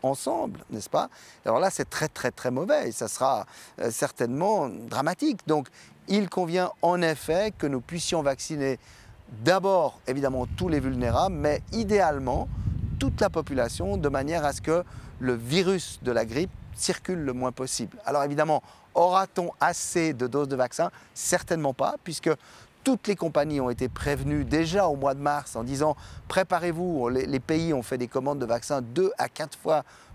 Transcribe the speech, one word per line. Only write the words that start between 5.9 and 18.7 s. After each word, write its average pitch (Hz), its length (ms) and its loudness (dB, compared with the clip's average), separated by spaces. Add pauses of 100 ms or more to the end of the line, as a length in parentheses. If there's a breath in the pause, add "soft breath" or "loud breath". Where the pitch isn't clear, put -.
il 196 240 2
convient 180 400 0 (100)
en 175 220 4
effet 170 560 2
que 156 80 -2
nous 135 160 0
puissions 170 400 -2
vacciner 139 560 0 (680 loud breath)
d'abord, 180 640 4
évidemment, 131 400 0 (100)
tous 180 120 -2
les 151 120 2
vulnérables, 131 540 2
mais 147 260 0 (120)
idéalement, 180 760 2 (500 loud breath)
toute - 220 0
la 202 100 4
population 151 680 -2
de 151 120 2
manière 143 360 0
à 143 80 2
ce - 80 -6
que 165 240 2 (360 loud breath)
le 127 140 0
virus 165 680 0
de 123 100 0
la 117 120 2
grippe 131 260 -2 (240)
circule - 440 -2
le 139 140 -2
moins 127 200 -2
possible. 123 520 -6
Alors 139 200 2
évidemment, 147 380 2 (320 loud breath)